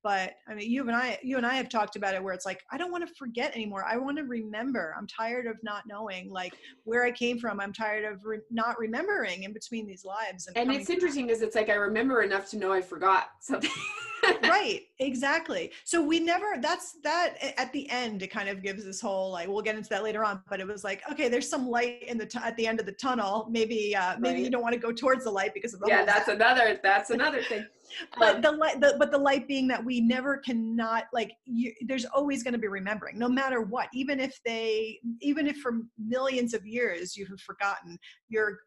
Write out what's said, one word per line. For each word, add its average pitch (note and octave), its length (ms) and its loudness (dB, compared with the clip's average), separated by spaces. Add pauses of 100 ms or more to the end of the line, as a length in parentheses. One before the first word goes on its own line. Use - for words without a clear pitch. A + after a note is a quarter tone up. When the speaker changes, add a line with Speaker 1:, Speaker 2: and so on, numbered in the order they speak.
Speaker 1:
but, F#3+ 360 0 (100)
I G#3+ 80 -10
mean, G#3+ 160 -2
you C4 160 2
and A#3 80 0
I, A#3+ 260 0
you C4 160 -2
and A#3+ 80 0
I B3 80 2
have B3+ 160 -2
talked G#3 260 0
about G3+ 200 -2
it F#3+ 80 -4
where F#3+ 100 -4
it's F#3 100 -8
like, F#3+ 280 -6
"I B3+ 80 -8
don't F4+ 120 -4
wanna F4 140 -4
forget B3+ 480 -6
anymore. G#3 320 -6
I A3+ 120 0
wanna C#4+ 260 -2
remember. A3 720 -4
I'm G3+ 80 -10
tired A#3 400 -4
of A3+ 160 -6
not G#3 240 -8
knowing, G3 460 -10
like, F#3 220 -6 (300)
where A#3+ 220 2
I A#3+ 60 4
came A#3+ 260 0
from. A3 220 -4
I'm G3 120 -4
tired G#3+ 400 -2
of G3+ 140 -12
re-, A3 140 -4 (100)
not A#3 300 0
remembering A3+ 640 -2
in G3+ 100 -10
between A3 320 -8
these F#3+ 180 -14
lives F#3+ 440 -8
and F#3 100 -6
Speaker 2:
And B3 120 2
Speaker 1:
coming C4+ 100 2
Speaker 2:
it's - 100 -8
Speaker 1:
back." F4 60 2
Speaker 2:
interesting C#4+ 320 0
'cause A3+ 160 2
it's G#3+ 120 0
like, G#3+ 140 2
I G#3 60 6
remember A3 480 2
enough G3 260 0
to A3 80 -8
know F#3+ 160 0
I F#3 80 4
forgot F3+ 460 4 (140)
something. - 280 -2
<laughs> - 120 -6 (600)
Speaker 1:
Right, C4 400 4 (160)
exactly. C#4 720 0 (120)
So E4+ 160 2
we D#4+ 200 4
never, F4 420 2
that's, E4+ 400 -2
that, E4 400 2
a-, C4+ 180 -4
at B3+ 140 -2
the - 160 -4
end, A#3 320 -2
it F#3+ 60 -6
kind G3+ 220 -4
of F#3+ 120 -6
gives G3 240 -6
this G3 160 -10
whole, F#3+ 300 -2
like, F3 160 -6
we'll G3+ 160 -2
get G#3+ 120 0
into G#3+ 140 -10
that G#3 140 0
later G#3+ 200 0
on, G3 240 0
but G3 120 -4
it F#3+ 80 -6
was G3+ 160 -8
like, G3 180 -6 (100)
"Okay, D4 160 0
there's C4 220 0
some C4 180 0
light A#3+ 360 0
in A#3+ 160 -4
the G#3+ 80 -6
tu-, B3 100 -8
at A#3 180 -4
the A3+ 120 0
end A3+ 120 0
of G#3 60 0
the G3 60 -8
tunnel. A3+ 580 -2
Maybe, A3 460 2
uh, F#3 240 0
maybe B3+ 180 2
you B3+ 80 0
Speaker 2:
Right. B3 60 -2
Speaker 1:
don't A#3+ 100 2
wanna A#3 160 0
go A#3 140 -2
towards B3+ 320 2
the A3+ 80 -2
light G3 240 0
because G3+ 180 -8
of F#3 60 -14
the G3+ 80 0
Speaker 2:
Yeah, G3+ 100 8
Speaker 1:
whole F#3 80 6
Speaker 2:
that's G#3 220 4
Speaker 1:
thing." G3+ 80 2
Speaker 2:
another, A3+ 480 6
that's G3+ 260 4
another C4+ 320 2
thing. A3 300 -4
Speaker 1:
<laughs> - 40 -20 (440)
But A3 160 8
Speaker 2:
Um, A#3+ 60 -2
Speaker 1:
the D4+ 100 8
light, D4+ 280 2
the, C#4 200 8
but C#4+ 120 4
the D4 60 4
light C#4 300 4
being C4+ 220 2
that A3+ 140 0
we B3 180 0
never B3+ 360 4
cannot, A3+ 720 0
like, A#3 200 -2 (140)
you, A#3+ 360 -2
there's B3 240 -2
always C#4 380 0
gonna A#3+ 160 -2
be A3 80 -2
remembering, G3 500 -4
no A#3 100 0
matter B3+ 360 2
what. G#3+ 280 -4
Even C4 280 -2
if C4 260 -4
they, A3 540 -2 (200)
even C#4+ 280 0
if D4 100 -2
for A#3 240 -2 (160)
millions B3 560 0
of G3+ 120 -2
years G#3 520 -4
you G3 80 -10
have F#3+ 160 -14
forgotten, F#3+ 560 -4 (320)
you're G#3+ 380 0